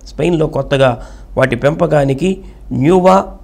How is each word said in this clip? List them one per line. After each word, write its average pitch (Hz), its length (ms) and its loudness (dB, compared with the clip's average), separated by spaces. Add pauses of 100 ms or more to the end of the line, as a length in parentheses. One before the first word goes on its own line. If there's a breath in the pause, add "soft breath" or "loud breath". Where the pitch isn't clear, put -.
స్పెయిన్లో 160 400 -2
కొత్తగా 135 540 0 (360 loud breath)
వాటి 131 200 0
పెంపకానికి 147 840 0 (320 loud breath)
న్యూవా 185 520 4 (200)